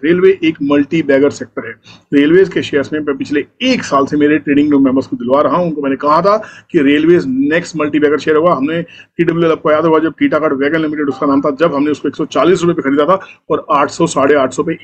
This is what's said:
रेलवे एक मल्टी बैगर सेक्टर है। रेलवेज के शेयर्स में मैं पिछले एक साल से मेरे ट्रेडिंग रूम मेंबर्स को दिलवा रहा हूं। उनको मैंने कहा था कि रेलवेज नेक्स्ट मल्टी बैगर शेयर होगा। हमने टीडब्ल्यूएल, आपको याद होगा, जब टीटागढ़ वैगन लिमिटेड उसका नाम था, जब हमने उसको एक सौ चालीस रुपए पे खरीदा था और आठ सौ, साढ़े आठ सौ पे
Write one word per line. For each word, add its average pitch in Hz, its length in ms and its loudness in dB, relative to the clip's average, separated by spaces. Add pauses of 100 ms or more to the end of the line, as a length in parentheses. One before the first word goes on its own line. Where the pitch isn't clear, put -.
रेलवे 180 400 2
एक 160 200 0
मल्टी 143 400 0
बैगर 139 260 2
सेक्टर 117 380 -12
है। 113 80 -14 (380)
रेलवेज 165 360 4
के 170 120 -4
शेयर्स 143 320 -4
में 156 60 -4
मैं 143 180 -4
पिछले 135 280 -4 (160)
एक 254 220 0
साल 139 220 0
से 151 120 -4
मेरे 147 200 2
ट्रेडिंग 147 340 0
रूम 135 140 4
मेंबर्स 131 220 0
को - 80 -10
दिलवा 123 260 0
रहा 147 160 0
हूं। 180 100 0
उनको 151 140 -6
मैंने 135 140 -2
कहा 151 260 0
था 196 160 2 (340)
कि 165 100 2
रेलवेज 151 460 4
नेक्स्ट 147 480 -2
मल्टी 151 240 -2
बैगर 147 180 2
शेयर 156 200 0
होगा। 170 160 2
हमने 151 280 -2 (360)
टीडब्ल्यूएल, 165 340 2
आपको 156 200 0
याद 156 140 2
होगा, 156 140 4
जब 160 200 -2
टीटागढ़ 147 340 0
वैगन 147 280 -2
लिमिटेड 147 280 -4
उसका 143 180 -4
नाम 139 140 2
था, 151 100 0
जब 143 240 0
हमने 147 160 0
उसको 147 160 -4
एक 135 80 -6
सौ 156 100 -6
चालीस 175 360 2
रुपए 170 120 0
पे - 80 -6
खरीदा 139 240 0
था 185 140 0 (300)
और 147 220 -4
आठ 143 180 0
सौ, 165 180 -2
साढ़े 143 280 2
आठ 131 180 0
सौ 151 100 -2
पे 170 200 -6